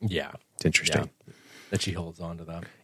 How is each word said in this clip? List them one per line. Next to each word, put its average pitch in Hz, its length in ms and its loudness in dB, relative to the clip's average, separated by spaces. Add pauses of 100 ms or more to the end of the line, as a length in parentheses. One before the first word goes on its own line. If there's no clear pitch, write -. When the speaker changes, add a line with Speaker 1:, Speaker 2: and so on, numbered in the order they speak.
Speaker 1:
Yeah. 92 300 0 (240)
Speaker 2:
It's - 100 -2
interesting. 73 440 4 (180)
Speaker 1:
Yeah. - 60 -20 (360)
That 98 140 2
she 95 80 -2
holds 85 280 -6
on 85 200 -6
to 82 60 -10
that. 82 180 -8 (200)